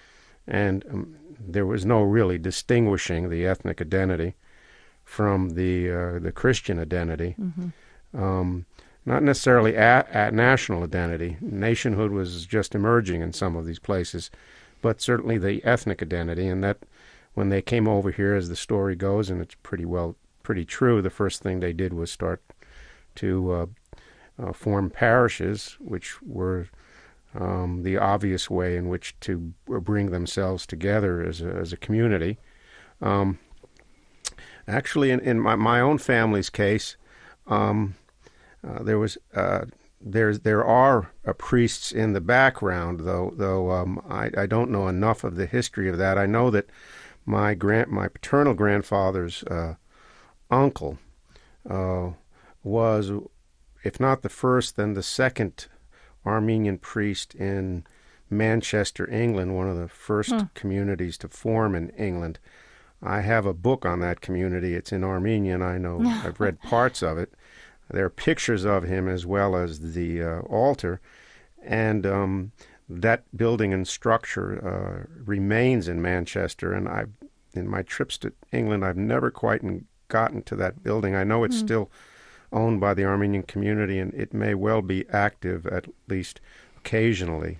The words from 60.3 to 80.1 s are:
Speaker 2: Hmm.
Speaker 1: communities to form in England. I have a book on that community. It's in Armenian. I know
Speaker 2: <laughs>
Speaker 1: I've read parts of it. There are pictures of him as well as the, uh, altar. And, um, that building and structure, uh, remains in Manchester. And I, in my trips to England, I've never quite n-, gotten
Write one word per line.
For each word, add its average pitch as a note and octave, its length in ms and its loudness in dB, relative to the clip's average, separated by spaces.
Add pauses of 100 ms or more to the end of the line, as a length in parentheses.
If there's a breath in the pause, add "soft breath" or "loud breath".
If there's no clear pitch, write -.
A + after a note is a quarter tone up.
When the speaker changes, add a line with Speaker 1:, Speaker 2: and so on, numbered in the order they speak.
Speaker 2:
Hmm. A3+ 100 0 (140)
Speaker 1:
communities G2 640 -2
to E2+ 100 -12
form A2 460 0
in E2+ 160 -4
England. F2 480 -4 (640 soft breath)
I G2 180 -4
have G#2+ 240 2
a G2 80 0
book A2 320 0
on F2+ 160 0
that F2 220 -4
community. F2+ 520 -2
It's F2+ 180 -8
in F#2 120 -2
Armenian. F#2+ 560 0
I F2+ 160 -2
know F2 240 -4
Speaker 2:
<laughs> A3+ 240 0
Speaker 1:
I've E2+ 160 -6
read G2 220 -2
parts A#2+ 400 2
of D#2+ 160 -2
it. - 160 -6 (560 loud breath)
There F#2+ 160 0
are F2+ 40 -2
pictures A2+ 540 0
of G2 200 2
him F#2 220 -2
as F2+ 200 -4
well G2 280 2
as E2 380 -4
the, E2+ 300 -4
uh, E2 180 -4
altar. G#2+ 640 0 (600 soft breath)
And, A2 440 0
um, G2 460 -2 (360 soft breath)
that G#2+ 360 0 (120)
building A2 380 2
and F#2 120 -2
structure, F#2+ 1200 -4
uh, - 0 - (200)
remains G#2 600 2
in E2+ 120 -2
Manchester. F2+ 720 -2
And G2 160 -2
I, G2 160 -4 (480)
in F#2+ 160 -6
my G2 140 -4
trips - 360 -6
to G#2 140 -8 (200)
England, G#2+ 300 0
I've F2+ 140 -2
never A#2 340 0
quite A2 320 -2
n-, F#2+ 220 -6 (240)
gotten A2+ 360 0